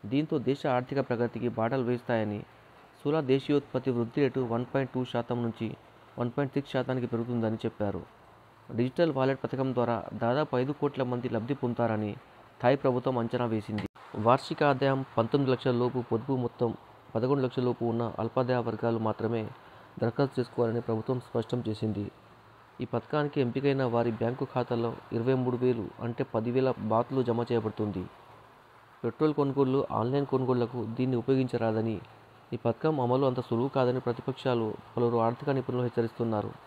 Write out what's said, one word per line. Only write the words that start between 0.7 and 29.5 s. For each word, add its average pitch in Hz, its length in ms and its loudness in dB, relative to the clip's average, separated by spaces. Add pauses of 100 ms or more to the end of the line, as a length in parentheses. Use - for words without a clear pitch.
ప్రగతికి 120 480 -2
బాటలు 117 340 0
వేస్తాయని, 113 580 -2 (580)
స్థూల 151 220 0
దేశీయోత్పత్తి 135 720 0
వృద్ధి 120 300 0
రేటు 131 200 2
వన్ 117 240 0
పాయింట్ 131 300 -2
టూ 127 100 0
శాతం 120 380 -2
నుంచి 113 260 -4 (500)
వన్ 120 120 -2
పాయింట్ 139 240 -4
సిక్స్ 139 180 -4
శాతానికి 127 340 0
పెరుగుతుందని 117 500 0
చెప్పారు. 101 460 -2 (760)
డిజిటల్ 131 360 2
వాలెట్ 131 320 0
పథకం 131 300 -2
ద్వారా 117 300 0 (100)
దాదాపు 123 420 0
ఐదు 131 160 0
కోట్ల 143 300 -2
మంది 123 260 -2
లబ్ధి 117 260 -2
పొందుతారని 110 580 0 (500)
థాయ్ 127 160 6
ప్రభుత్వం 127 400 2
అంచనా 120 260 0
వేసింది. 107 420 -2 (300)
వార్షిక 123 460 2
ఆదాయం 135 420 2 (140)
పంతొమ్మిది 131 340 2
లక్షల 123 300 2
లోపు, 123 300 0
పొదుపు 123 200 -2
మొత్తం 120 420 0 (400)
పదకొండు 131 300 2
లక్షల 123 200 0
లోపు 120 200 0
ఉన్న 113 340 0
అల్పాదాయ 123 380 0
వర్గాలు 117 420 0
మాత్రమే 110 440 -2 (580)
దరఖాస్తు 127 400 0
చేసుకోవాలని 117 400 0
ప్రభుత్వం 113 400 -2
స్పష్టం 120 480 -4
చేసింది. 107 360 -2 (760)
ఈ 131 40 -4
పథకానికి 147 560 -2
ఎంపికైన 135 440 2
వారి 117 260 2
బ్యాంకు 117 340 -2
ఖాతాలో 120 480 -2 (200)
ఇరవై 120 220 2
మూడు 127 220 0
వేలు, 120 280 2 (160)
అంటే 120 220 -4 (120)
పదివేల 123 360 2 (220)
బాత్లు 123 300 2
జమ 117 200 2
చేయబడుతుంది. 107 600 -2 (1040)
పెట్రోల్ 156 300 2
కొనుగోళ్లు, 139 580 2